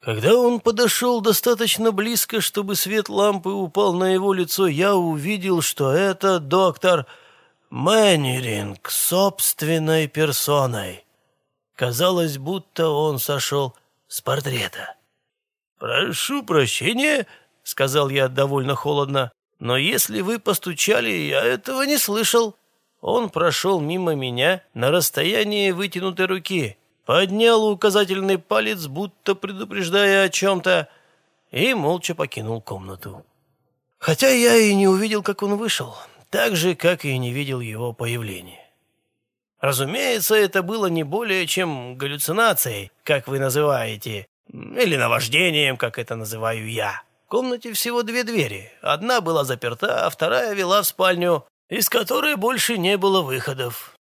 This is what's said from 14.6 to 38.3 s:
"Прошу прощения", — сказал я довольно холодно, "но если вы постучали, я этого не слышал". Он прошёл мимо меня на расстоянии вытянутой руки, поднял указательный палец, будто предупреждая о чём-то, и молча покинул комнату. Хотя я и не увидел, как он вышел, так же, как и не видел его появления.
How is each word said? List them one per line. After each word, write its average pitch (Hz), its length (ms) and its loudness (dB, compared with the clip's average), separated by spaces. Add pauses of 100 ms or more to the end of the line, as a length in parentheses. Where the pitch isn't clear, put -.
"Прошу 175 680 -4
прощения", — 220 840 0 (360)
сказал 139 460 0
я 135 200 2
довольно 135 460 0
холодно, 139 560 -2 (280)
"но 123 180 0
если 170 440 0
вы 214 180 -2
постучали, 202 720 0
я 147 320 0
этого 247 380 -2
не 285 160 2
слышал". 220 580 0 (460)
Он - 280 -2
прошёл 170 520 0
мимо 170 340 -2
меня 135 480 0 (100)
на 120 160 0
расстоянии 202 840 0
вытянутой 185 560 -4
руки, 175 500 -4 (300)
поднял 214 580 4
указательный 196 720 2
палец, 208 500 -2
будто 180 460 -4
предупреждая 196 920 2
о 185 40 2
чём-то, 180 600 0 (600)
и 220 220 0
молча 170 400 -2
покинул 113 480 -6
комнату. 95 640 -14 (720)
Хотя 254 320 2
я 240 280 6
и 208 180 6
не 196 120 6
увидел, 208 360 2
как 196 180 -4
он 202 140 0
вышел, 196 400 -4 (340)
так 220 260 0
же, 170 200 2
как 170 300 0
и 135 120 -2
не 123 140 -4
видел 135 300 -6
его 117 320 -8
появления. 110 760 -8 (920)